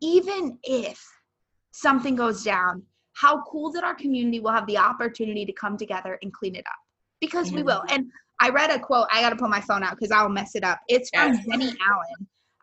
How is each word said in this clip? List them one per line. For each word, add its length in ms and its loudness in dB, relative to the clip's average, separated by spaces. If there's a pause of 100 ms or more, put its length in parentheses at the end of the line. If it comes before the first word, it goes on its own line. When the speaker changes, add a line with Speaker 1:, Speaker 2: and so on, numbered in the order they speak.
Speaker 1:
even 640 0
if 380 -4 (720)
something 440 2
goes 280 -2
down, 400 0 (300)
how 300 4
cool 300 -6
that 100 -6
our 120 -2
community 440 0
will 120 0
have 160 0
the 100 0
opportunity 680 0
to 80 -8
come 240 -6
together 440 -6
and 120 -12
clean 220 -8
it 120 -12
up, 120 -10 (400)
because 340 -4
we 60 -2
Speaker 2:
Mm-hmm. 80 -2
Speaker 1:
will. 220 2
And 200 -2 (300)
I 100 4
read 220 2
a 80 0
quote, 320 2
I 100 4
gotta 140 2
pull 140 -2
my 120 0
phone 220 -2
out 160 -4
'cause 120 -4
I'll 180 6
mess 260 -4
it 80 -4
up. 240 0
It's 240 2
from 220 4
Speaker 2:
Yes. 160 0
Speaker 1:
Jenny 280 -2 (100)
Allen. 400 0 (360)